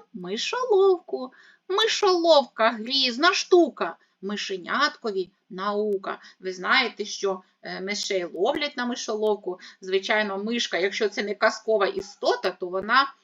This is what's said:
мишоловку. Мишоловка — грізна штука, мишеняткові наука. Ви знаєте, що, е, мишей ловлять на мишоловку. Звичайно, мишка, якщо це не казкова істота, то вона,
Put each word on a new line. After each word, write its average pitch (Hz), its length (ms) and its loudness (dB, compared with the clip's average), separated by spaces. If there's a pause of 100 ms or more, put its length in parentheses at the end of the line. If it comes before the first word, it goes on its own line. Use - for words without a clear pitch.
(120)
мишоловку. 349 1200 0 (360)
Мишоловка — 339 1080 4
грізна 262 560 0
штука, 311 640 2 (260)
мишеняткові 196 1080 -4 (200)
наука. 196 680 -4 (220)
Ви 185 120 -8
знаєте, 208 520 0
що, 196 380 -4 (200)
е, 180 180 -12
мишей 196 440 -4
ловлять 262 520 -2
на 247 100 -4
мишоловку. 214 760 -2 (200)
Звичайно, 196 640 0
мишка, 233 340 -2
якщо 196 300 0
це 226 140 -4
не 202 120 -4
казкова 220 520 2
істота, - 640 -2
то - 180 -6
вона, 214 440 2 (120)